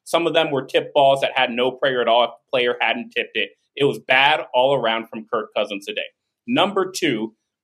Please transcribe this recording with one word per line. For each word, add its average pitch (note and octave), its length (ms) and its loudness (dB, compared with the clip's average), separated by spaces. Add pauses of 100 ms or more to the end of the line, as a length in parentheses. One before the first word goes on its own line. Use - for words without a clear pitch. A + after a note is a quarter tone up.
Some E3+ 220 0
of D#3 60 -2
them D#3 180 2
were C3 140 -2
tip - 300 -2
balls C3+ 260 4
that C3 160 -2
had B2+ 140 2
no B2 220 -2
prayer C3 280 -2
at A#2 80 0
all A#2+ 160 4
if A#2 60 -2
the - 200 -20
player B2 300 0
hadn't A#2 300 -2
tipped - 260 -6
it. G#2 140 -2 (260)
It C#3 80 0
was C#3 140 0
bad C#3+ 420 2 (140)
all B2+ 200 2
around A2+ 340 -2
from A2 220 -14
Kirk A2 240 -4
Cousins G#2 300 -4
today. G2 160 -8 (460)
Number F#3 440 0
two, A2+ 440 -4 (300)